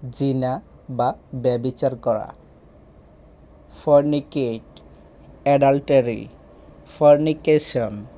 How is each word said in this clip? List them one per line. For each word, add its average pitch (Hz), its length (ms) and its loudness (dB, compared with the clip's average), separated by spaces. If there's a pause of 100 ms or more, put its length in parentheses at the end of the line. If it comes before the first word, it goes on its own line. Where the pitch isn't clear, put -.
(180)
জিনা 131 360 -4 (380)
বা 123 180 -2 (260)
ব্যভিচার 127 600 -4
করা, 113 320 -4 (1500)
ফর্নিকেট, 143 840 0 (800)
অ্যাডাল্টারি, 139 800 2 (720)
ফর্নিকেশন। 147 1000 2 (240)